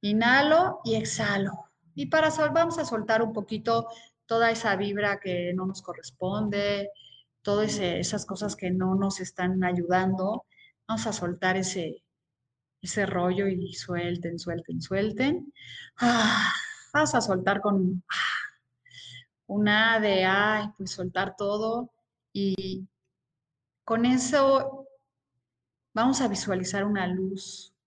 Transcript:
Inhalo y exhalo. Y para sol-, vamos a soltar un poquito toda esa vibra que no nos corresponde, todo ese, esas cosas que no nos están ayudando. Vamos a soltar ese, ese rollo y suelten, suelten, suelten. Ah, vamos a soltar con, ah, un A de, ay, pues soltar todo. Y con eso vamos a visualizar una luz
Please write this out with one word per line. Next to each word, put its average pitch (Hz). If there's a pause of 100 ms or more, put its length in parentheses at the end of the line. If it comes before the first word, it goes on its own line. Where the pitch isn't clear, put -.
Inhalo 269
y 226
exhalo. 202 (260)
Y 277
para 311
sol-, 302
vamos 330
a 311
soltar 220
un 226
poquito 226 (380)
toda 226
esa 220
vibra 202
que 175
no 185
nos 190
corresponde, 202 (520)
todo 208
ese, 202
esas 202
cosas 202
que 180
no 185
nos 196
están 185
ayudando. 185 (420)
Vamos 220
a 214
soltar 185
ese, 185 (760)
ese 196
rollo 185
y 180
suelten, 175
suelten, 170
suelten. 214 (440)
Ah, 226 (400)
vamos 302
a 240
soltar 196
con, 185
ah, - (720)
un 208
A 220
de, 196
ay, 208 (100)
pues 185
soltar 185
todo. 220 (420)
Y 190 (1000)
con 226
eso 269 (1080)
vamos 254
a 247
visualizar 196
una 196
luz 190 (120)